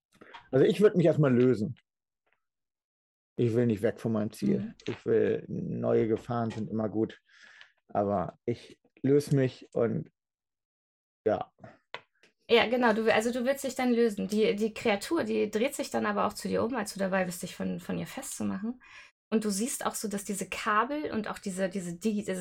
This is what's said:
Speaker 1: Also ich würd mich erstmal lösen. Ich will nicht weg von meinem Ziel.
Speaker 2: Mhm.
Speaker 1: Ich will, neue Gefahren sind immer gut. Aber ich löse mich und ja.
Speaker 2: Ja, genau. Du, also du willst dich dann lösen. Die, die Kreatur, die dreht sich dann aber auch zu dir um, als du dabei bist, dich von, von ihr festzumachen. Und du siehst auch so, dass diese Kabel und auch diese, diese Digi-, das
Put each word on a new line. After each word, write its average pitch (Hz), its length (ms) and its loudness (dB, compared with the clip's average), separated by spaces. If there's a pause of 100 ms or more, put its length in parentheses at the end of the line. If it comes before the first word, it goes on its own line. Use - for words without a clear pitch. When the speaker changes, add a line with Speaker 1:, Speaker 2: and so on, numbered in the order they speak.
(500)
Speaker 1:
Also 131 140 6
ich 185 160 2
würd 208 160 6
mich 170 100 4
erstmal 147 260 4
lösen. 123 440 4 (1600)
Ich 117 180 2
will 120 120 4
nicht 104 160 0
weg 110 180 0
von 117 120 -2
meinem 107 200 -2
Ziel. - 280 0
Speaker 2:
Mhm. 220 140 -8 (140)
Speaker 1:
Ich - 160 -8
will, 107 440 2
neue 117 600 0
Gefahren 113 420 -2
sind 104 200 -6
immer 110 180 -2
gut. 110 320 -4 (680)
Aber 101 580 -2
ich - 320 -8 (240)
löse 143 340 4
mich 131 360 0
und 113 380 -2 (1160)
ja. 101 240 -2 (1000)
Speaker 2:
Ja, 226 180 6
genau. 240 260 2
Du, 220 200 2
also 226 200 2
du 240 120 -4
willst 277 200 -2
dich 254 100 -4
dann 247 180 2
lösen. 214 360 2
Die, 208 260 2
die 214 180 -2
Kreatur, 233 520 0
die 214 260 0
dreht 220 240 -2
sich - 160 -6
dann 220 160 -2
aber 202 200 0
auch 196 60 -2
zu - 160 -8
dir 185 140 0
um, 233 120 -2
als 214 200 -6
du 196 40 -8
dabei 190 260 0
bist, 175 180 -8
dich 175 140 -10
von, 185 240 -6
von 175 180 -6
ihr 170 80 -6
festzumachen. 214 760 -6 (480)
Und 214 160 0
du 214 60 0
siehst 202 340 -4
auch - 120 -2
so, - 100 -6
dass 202 180 -6
diese 196 240 -4
Kabel 247 600 -2
und 214 180 -2
auch - 120 -8
diese, 190 280 -4
diese 175 260 -6
Digi-, 208 300 -2
das 185 160 -2